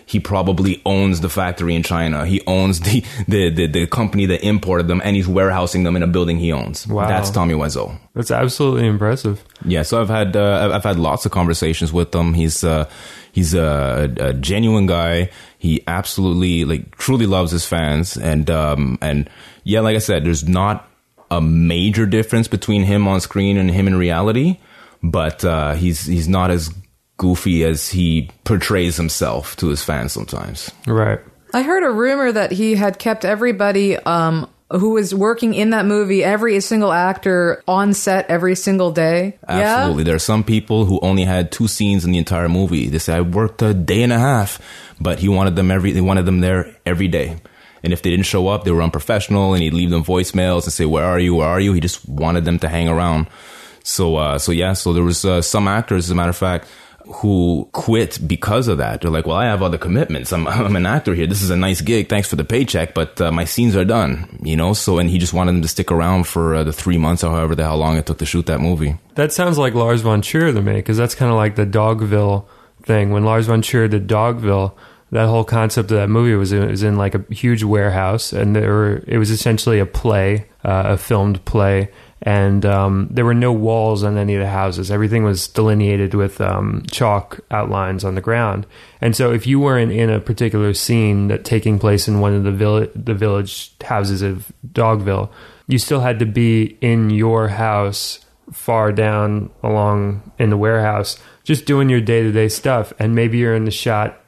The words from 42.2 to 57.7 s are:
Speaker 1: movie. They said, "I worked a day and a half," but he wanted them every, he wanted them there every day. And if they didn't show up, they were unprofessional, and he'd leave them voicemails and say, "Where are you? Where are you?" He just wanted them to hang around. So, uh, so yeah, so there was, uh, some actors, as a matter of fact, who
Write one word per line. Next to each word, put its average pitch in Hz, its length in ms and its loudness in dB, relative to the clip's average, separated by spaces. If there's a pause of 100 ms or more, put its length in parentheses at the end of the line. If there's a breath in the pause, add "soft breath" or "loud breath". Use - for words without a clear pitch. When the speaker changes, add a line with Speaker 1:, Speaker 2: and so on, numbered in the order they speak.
Speaker 1:
movie. 85 400 0
They 73 120 -2
said, 82 180 -2
"I 87 40 2
worked 98 420 -2
a 107 100 4
day 92 300 0
and 123 100 2
a 117 60 2
half," 120 400 0 (420 loud breath)
but 85 180 -2
he 92 80 0
wanted 95 280 2
them 92 160 2
every, 95 220 2
he 92 80 2
wanted 92 240 2
them 92 160 2
there 90 320 0 (120)
every 90 220 0
day. 82 300 -2 (460 loud breath)
And 85 100 0
if 85 100 -4
they 90 80 0
didn't 90 160 2
show 92 200 0
up, 95 160 -2
they 95 80 0
were 82 120 2
unprofessional, 95 720 0
and 87 80 2
he'd 78 100 -2
leave 87 160 0
them 85 160 0
voicemails 90 600 0
and 82 80 -6
say, 85 120 -2
"Where 78 200 0
are 90 140 0
you? 90 160 2
Where 78 120 2
are 87 120 0
you?" 98 140 2
He 87 80 2
just - 260 -4
wanted 80 380 -2
them 85 140 0
to 80 100 -4
hang 85 180 -2
around. 82 380 0 (580 loud breath)
So, 82 340 -2
uh, 73 200 0
so 69 140 -4
yeah, 87 220 0
so 90 200 -2
there 85 100 2
was, 87 220 0
uh, 90 160 2
some 101 260 0
actors, 98 380 -2
as 90 60 -2
a 87 40 0
matter 87 140 0
of 87 80 -4
fact, 90 300 -4 (400 loud breath)
who 90 640 0